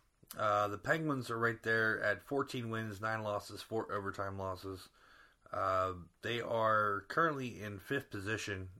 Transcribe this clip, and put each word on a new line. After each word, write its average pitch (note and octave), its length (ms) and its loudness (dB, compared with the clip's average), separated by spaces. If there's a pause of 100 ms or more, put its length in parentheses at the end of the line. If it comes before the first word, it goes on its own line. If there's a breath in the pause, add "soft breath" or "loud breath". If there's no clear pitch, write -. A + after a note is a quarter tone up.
(380 soft breath)
Uh, G#2 300 4
the G2+ 100 -6
Penguins C#3+ 520 -2
are A2+ 80 -2
right A#2 240 2
there A2 400 2
at G#2 240 0
fourteen C#3 420 -2
wins, A2+ 320 -4
nine A2 220 -2
losses, G#2 400 -4
four A2 280 -2
overtime G2 480 -2
losses. F#2+ 520 -6 (600 soft breath)
Uh, F#2 420 2 (280)
they A#2 220 -2
are G#2+ 640 4
currently C3+ 540 0
in G#2 160 -6
fifth C#3 320 -4
position G2+ 580 -4 (120)